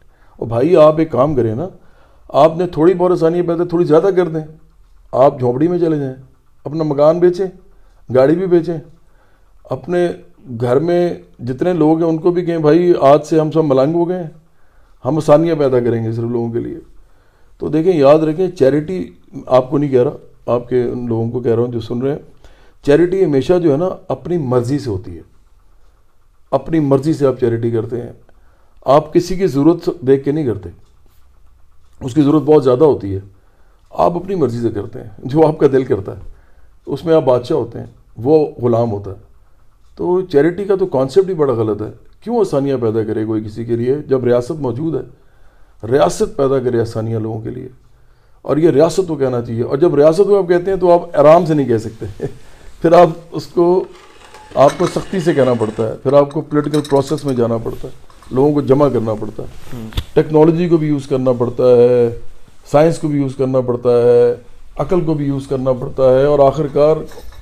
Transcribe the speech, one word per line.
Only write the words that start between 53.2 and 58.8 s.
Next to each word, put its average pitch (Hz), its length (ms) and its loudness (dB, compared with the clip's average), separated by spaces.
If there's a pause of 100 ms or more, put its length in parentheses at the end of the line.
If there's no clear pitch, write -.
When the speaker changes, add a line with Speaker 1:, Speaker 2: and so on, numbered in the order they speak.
Speaker 1:
اس 160 140 -10
کو، 175 380 0 (720)
آپ 139 240 6
کو 175 80 0
سختی 180 340 -4
سے 156 140 0
کہنا 127 200 2
پڑتا 110 340 -2
ہے، - 140 -6
پھر 131 100 0
آپ 143 200 4
کو 156 80 -4
پولیٹیکل 147 400 -2 (100)
پروسیس 139 340 0
میں 139 100 -4
جانا 117 240 0
پڑتا 113 300 -8
ہے، - 40 -14 (380)
لوگوں 139 220 2
کو 147 80 0
جمع 139 280 2